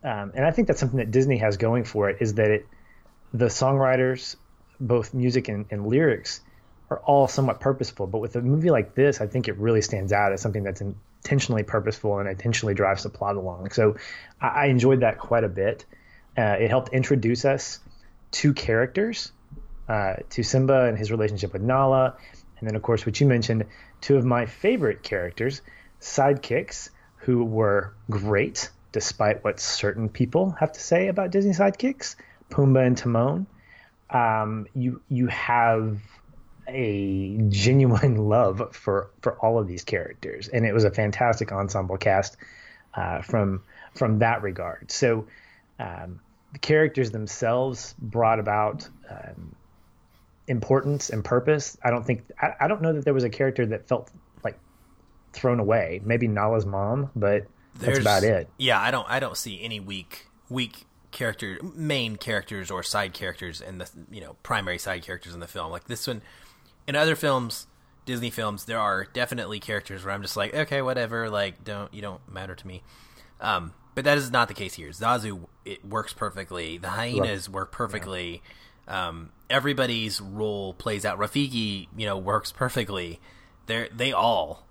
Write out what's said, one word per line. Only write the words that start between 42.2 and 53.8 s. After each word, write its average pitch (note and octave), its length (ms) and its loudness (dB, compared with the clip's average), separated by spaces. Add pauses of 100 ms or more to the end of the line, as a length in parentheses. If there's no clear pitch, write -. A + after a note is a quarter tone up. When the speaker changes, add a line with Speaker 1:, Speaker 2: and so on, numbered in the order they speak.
Speaker 1:
uh, F2 280 -4
from, G2 420 0 (300)
from A2 260 2
that A2+ 220 4
regard. F2+ 500 -8
So, A2+ 360 2 (520)
um, F2 400 -10 (340)
the D3 60 -18
characters D3+ 520 2
themselves A#2 880 -2
brought A2+ 400 2
about, G#2 480 0 (220)
um, - 460 -14 (960)
importance C3+ 600 0
and A2 140 -4
purpose. C3+ 600 0
I B2 80 2
don't A#2+ 140 0
think, A#2+ 180 -2 (180)
I, D#3 200 0
I C#3+ 60 2
don't G3 140 0
know D#3+ 120 2
that C#3+ 120 -2
there D3 80 2
was C3 100 2
a A#2+ 60 0
character C3 380 0
that G#2+ 200 -6